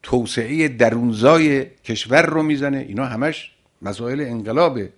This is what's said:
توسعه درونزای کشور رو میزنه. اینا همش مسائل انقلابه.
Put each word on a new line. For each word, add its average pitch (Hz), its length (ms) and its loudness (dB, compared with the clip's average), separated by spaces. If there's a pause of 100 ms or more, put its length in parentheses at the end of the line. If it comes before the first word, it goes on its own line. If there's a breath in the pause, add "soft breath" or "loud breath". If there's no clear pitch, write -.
توسعه 127 640 -2
درونزای 120 960 4
کشور 127 600 0
رو 160 160 0
میزنه. 139 360 -2
اینا 127 280 -6
همش 127 460 -6 (300)
مسائل 117 380 -6
انقلابه. 117 760 -2